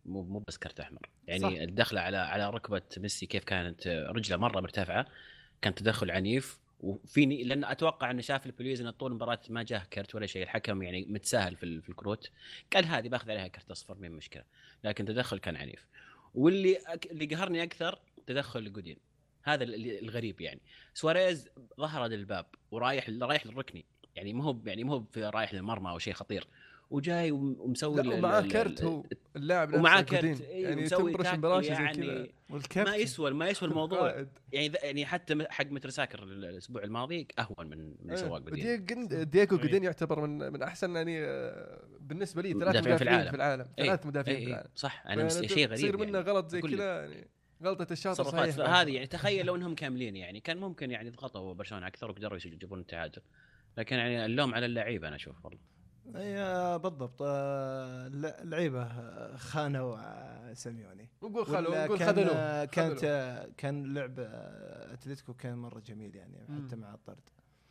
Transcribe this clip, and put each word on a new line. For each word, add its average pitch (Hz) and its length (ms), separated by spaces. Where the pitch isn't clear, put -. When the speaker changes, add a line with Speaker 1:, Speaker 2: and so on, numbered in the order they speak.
Speaker 1:
مو، 95 180
مو 95 160
بس - 200
كرت - 220
احمر، - 300
يعني 95 140
Speaker 2:
صح. 135 80
Speaker 1:
الدخله 95 520
على، 95 160
على 95 340
ركبه 113 320
ميسي 95 300
كيف - 180
كانت 87 420
رجله 90 500
مره 104 240
مرتفعه، 95 460
كان 98 120
تدخل 104 360
عنيف. 98 480
وفي 110 460
ني-، 135 180
لان 135 200
اتوقع 131 460
انه 123 100
شاف 135 220
فيليب 123 200
لويز 127 180
انه 120 100
طول 131 200
المباراه 117 300
ما 113 120
جاه 107 200
كرت 101 220
ولا 107 120
شيء، 92 160
الحكم 101 400
يعني 90 260
متساهل 101 480
في 90 100
ال-، 80 160
في - 60
الكروت، - 420
قال 185 140
هذه 123 220
باخذ 117 220
عليها 98 180
كرت - 220
اصفر، 95 280
مين 87 140
مشكله، 73 300
لكن 104 200
تدخل 110 340
كان 85 180
عنيف. 73 300
واللي 185 420
أك-، 170 340
اللي 156 160
قهرني 170 360
اكثر - 360
تدخل 127 460
جودين، 87 240
هذا 143 220
ال-، 117 100
اللي 113 240
الغريب، 110 420
يعني 80 200
سواريز 165 540
ظهر 151 260
للباب 101 400
ورايح 123 380
ل-، 117 140
رايح 143 240
للركني، 110 380
يعني 101 160
مو 123 100
هو، 139 220
يعني 107 200
مو 139 80
هو 123 200
في 107 120
رايح 104 300
للمرمى 95 360
او 87 80
شيء 98 160
خطير، - 340
وجاي 165 400
وم-، 139 300
ومسوي 151 360
Speaker 2:
لا، 147 60
Speaker 1:
ال-، 123 160
Speaker 2:
ومعاه 180 220
Speaker 1:
ال-، 196 120
Speaker 2:
كرت 220 280
Speaker 1:
ال-، - 40
Speaker 2:
هو 165 200
اللاعب 151 380
Speaker 1:
ومعاه 170 260
Speaker 2:
نفسه 185 160
Speaker 1:
كرت، 165 80
Speaker 2:
جودين. 135 220
Speaker 1:
إيه، 185 180
Speaker 2:
يعني 156 160
Speaker 1:
ومسوي 170 320
Speaker 2:
تنبرش 180 140
Speaker 1:
تاكل 180 120
Speaker 2:
مباراة 175 220
زي 151 80
Speaker 1:
يعني 151 260
Speaker 2:
كذا. 135 340
Speaker 3:
والكابتن. 147 400
Speaker 1:
ما 214 60
يسوى، 160 340
ما 156 180
يسوى 190 200
الموضوع. 160 400
Speaker 2:
القائد. 135 200
Speaker 1:
يعني 143 160
ذ-، 151 160
يعني 143 220
حتى 175 280
م-، 151 160
حق 139 160
مترساكر 131 560
ال-، 98 220
الاسبوع 95 380
الماضي 127 460
اهون 101 280
من، 78 360
من 85 80
Speaker 2:
إيه. 180 60
Speaker 1:
سواق 82 240
جودين. 147 240
Speaker 2:
دييغو 226 200
جن-، 196 400
دييغو 190 320
Speaker 4:
إيه. 131 60
Speaker 2:
جودين 180 220
يعتبر 156 420
من، 147 260
من 139 100
احسن، 175 340
يعني، 160 280
آه، 135 560
بالنسبه 165 420
لي 185 100
ثلاث 175 160
Speaker 1:
مدافعين 190 140
في 123 220
Speaker 2:
مدافعين 120 100
Speaker 1:
العالم. 110 160
Speaker 2:
في 143 60
العالم. 135 300
Speaker 1:
إيه. 139 80
Speaker 2:
ثلاث 165 200
مدافعين 139 300
Speaker 1:
إيه، 120 80
Speaker 2:
في 123 60
Speaker 1:
إيه. 120 40
Speaker 2:
العالم. - 200
Speaker 1:
صح، - 320
انا 104 180
مس-، 160 100
Speaker 2:
فأنا 170 120
Speaker 1:
شيء - 0
Speaker 2:
أشوف 196 120
Speaker 1:
غريب 127 160
Speaker 2:
تصير - 200
Speaker 1:
يعني. 208 120
Speaker 2:
منه 202 140
غلط 185 300
زي 175 80
Speaker 1:
أقول 160 140
لك. - 60
Speaker 2:
كذا، 185 220
يعني - 280
غلطة 180 300
الشاطر 175 320
Speaker 1:
تصرفات 160 260
Speaker 2:
صحيح. 143 200
Speaker 1:
هذه، 170 240
يعني 127 120
تخيل 185 400
لو 180 100
انهم 175 180
كاملين، 127 420
يعني 95 240
كان 165 180
ممكن 170 320
يعني 113 180
يضغطوا 104 460
برشلونه 95 320
اكثر - 240
وقدروا 101 280
يس-، 87 80
يجيبون 90 340
التعادل، 85 420
لكن 117 180
يعني 120 300
اللوم 123 280
على 120 120
اللعيبه 110 420
انا 73 80
اشوف - 280
والله. - 340
Speaker 3:
اي، 202 220
آه، 180 380
بالضبط. 143 460
آه، 135 840
ل-، 151 420
لعيبه، 151 320
آه، 117 540
خانوا، 131 640
آه، 113 560
سيميوني. 110 560
Speaker 2:
نقول 214 240
خلوا-، - 40
Speaker 3:
ولا 165 360
Speaker 2:
نقول 202 120
Speaker 3:
كان، 170 100
Speaker 2:
خذلوه. 185 280
Speaker 3:
آه، 151 280
كانت، 151 340
Speaker 2:
خذلوه. 147 140
Speaker 3:
آه، 127 440
كان 139 380
لعب، 131 240
آه، 107 760
اتلتيكو 131 420
كان 123 240
مره 117 220
جميل، 107 360
يعني 92 320
Speaker 2:
مم. 147 180
Speaker 3:
حتى 123 100
مع 104 180
الطرد. - 340